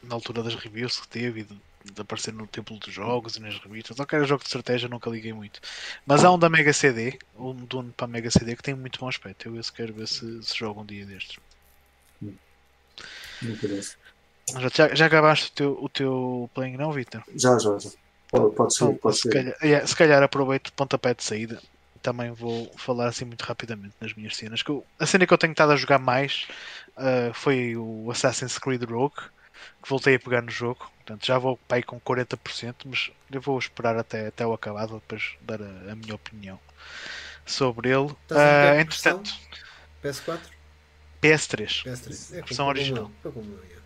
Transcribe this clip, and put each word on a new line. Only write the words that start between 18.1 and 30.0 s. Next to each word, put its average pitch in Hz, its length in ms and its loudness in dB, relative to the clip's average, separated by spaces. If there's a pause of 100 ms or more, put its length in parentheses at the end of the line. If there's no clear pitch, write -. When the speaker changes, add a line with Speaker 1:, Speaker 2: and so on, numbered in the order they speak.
Speaker 2:
Pode, 113 240 4
pode - 180 4
Speaker 1:
Então, 110 200 4
Speaker 2:
ser, - 60 -4
pode 107 180 2
Speaker 1:
se - 60 -2
Speaker 2:
ser. 113 100 2
Speaker 1:
calhar, 131 280 0
é, 147 240 4
se - 100 -2
calhar 151 280 8
aproveito 135 460 0
o - 40 -20
pontapé 131 400 0
de - 100 -6
saída. 113 380 -6 (400)
Também 120 300 -4
vou 117 460 -6
falar 120 300 -2
assim 120 180 -6
muito 117 160 -12
rapidamente 107 580 -10
nas 110 140 -10
minhas 107 240 -12
cenas. 113 240 -8
Que - 80 -6
eu, 143 160 -4 (140)
a 151 80 0
cena 185 180 6
que 175 80 6
eu 165 60 6
tenho 160 140 2
estado 151 180 6
a 147 40 8
jogar 135 220 4
mais, 131 500 0 (480)
eh, 127 380 0
foi 123 420 0
o 113 360 -8
Assassin's 123 480 -2
Creed 127 240 -2
Rogue, 117 320 -2 (680)
que - 80 -16
voltei 135 240 4